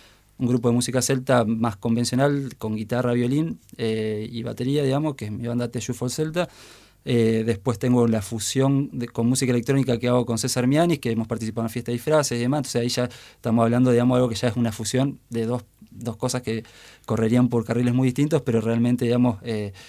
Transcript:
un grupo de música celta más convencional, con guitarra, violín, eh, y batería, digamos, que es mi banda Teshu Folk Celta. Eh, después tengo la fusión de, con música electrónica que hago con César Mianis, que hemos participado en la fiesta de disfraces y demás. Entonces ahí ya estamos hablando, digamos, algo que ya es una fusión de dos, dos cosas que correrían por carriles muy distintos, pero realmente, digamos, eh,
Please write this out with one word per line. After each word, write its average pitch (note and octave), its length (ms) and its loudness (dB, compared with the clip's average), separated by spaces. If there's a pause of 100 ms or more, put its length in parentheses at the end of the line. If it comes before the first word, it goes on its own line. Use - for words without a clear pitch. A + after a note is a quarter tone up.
(380)
un B2+ 80 0
grupo B2 220 2
de A#2 60 4
música B2 280 0
celta B2+ 420 2
más A2+ 320 -2
convencional, B2+ 800 0
con G#2+ 200 -6
guitarra, A#2+ 360 -2
violín, C3 480 0 (160)
eh, A2 540 -2
y A#2 120 -8
batería, B2 400 -2
digamos, C#3 340 0
que G#2+ 100 -8
es G#2 60 -6
mi A#2+ 140 -6
banda A#2+ 240 -2
Teshu B2 220 -6
Folk B2+ 200 -4
Celta. D#3+ 360 -4 (580)
Eh, A2+ 400 2
después A2+ 320 -2
tengo B2 280 4
la A2+ 140 2
fusión C3+ 720 0
de, A#2+ 160 -6
con A#2 180 -2
música B2 260 2
electrónica A#2+ 460 2
que B2 100 -2
hago B2 180 2
con A#2 120 -2
César B2 280 -2
Mianis, D#3+ 320 4
que A#2+ 120 -4
hemos A2+ 160 -2
participado A2+ 360 -4
en A2+ 60 -2
la A2 40 -12
fiesta A#2+ 200 -6
de B2 40 -2
disfraces C#3 420 0
y - 40 -2
demás. C3+ 160 0
Entonces B2 240 -4
ahí B2 60 0
ya B2 160 -2 (300)
estamos A#2 300 2
hablando, B2 260 4
digamos, B2 260 4
algo B2 120 4
que A2+ 60 -6
ya B2 140 0
es A2+ 80 -2
una A#2 160 0
fusión C3 460 -2 (120)
de A#2 160 -2
dos, A#2+ 160 -4 (280)
dos A2+ 280 -8
cosas B2 240 -4
que A2+ 200 -4 (440)
correrían A#2 420 4
por A#2 160 0
carriles A#2+ 300 0
muy C3 140 2
distintos, C#3+ 340 0
pero A2+ 180 0
realmente, A#2+ 460 0
digamos, A#2+ 380 2
eh, G#2 280 -6 (160)